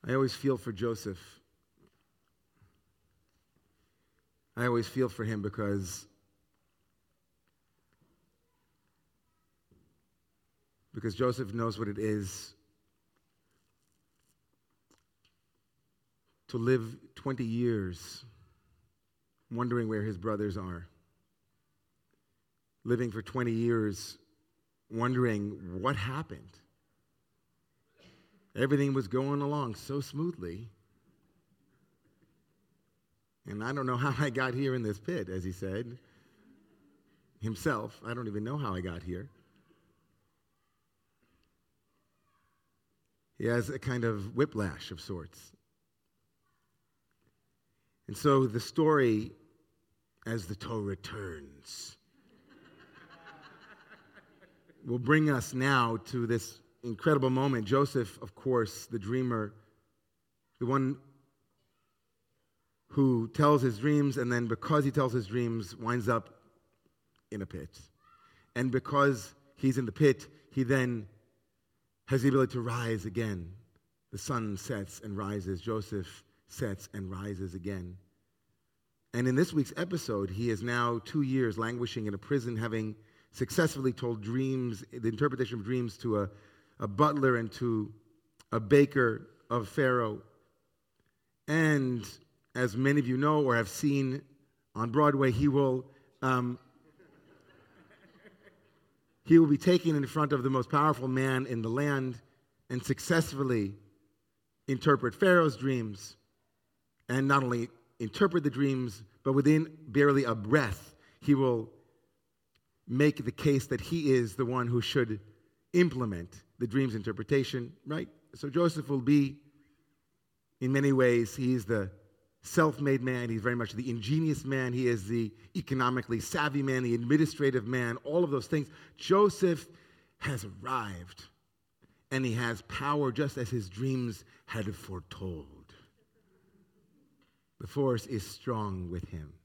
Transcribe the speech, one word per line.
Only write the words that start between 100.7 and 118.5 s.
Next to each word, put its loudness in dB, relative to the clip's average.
man 2
in -4
the -4
land -2
and -4
successfully 0
interpret 2
Pharaoh's 6
dreams. -4
And 2
not 6
only -2
interpret 2
the 2
dreams, 0
but 2
within 6
barely 6
a 0
breath, 0
he 6
will 0
make 2
the -2
case 2
that -4
he 2
is 2
the 0
one -2
who 2
should 0
implement 0
the -2
dream's 2
interpretation, -2
right? -6
So -8
Joseph 2